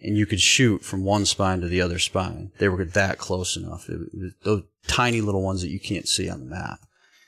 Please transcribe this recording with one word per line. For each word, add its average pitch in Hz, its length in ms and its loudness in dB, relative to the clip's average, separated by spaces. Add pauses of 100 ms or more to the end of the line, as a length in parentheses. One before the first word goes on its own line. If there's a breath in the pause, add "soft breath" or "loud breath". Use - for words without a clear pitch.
and 104 120 2
you 107 100 4
could 95 140 0
shoot 113 440 4
from 95 200 -4
one 101 200 4
spine 92 360 2
to 87 80 -2
the 90 120 2
other 87 180 0
spine. 87 600 -2
They 101 100 4
were 92 160 0
that 92 340 0
close 90 380 -4
enough. 85 320 -10
It 82 100 -6 (140)
was 92 200 -8 (100)
those 104 200 2 (240)
tiny 120 340 2
little 101 220 0
ones 95 200 -2
that 85 80 -4
you 98 100 -6
can't - 280 -4
see 90 200 0
on 82 120 -8
the 64 60 -16
map. 82 340 -10 (480 soft breath)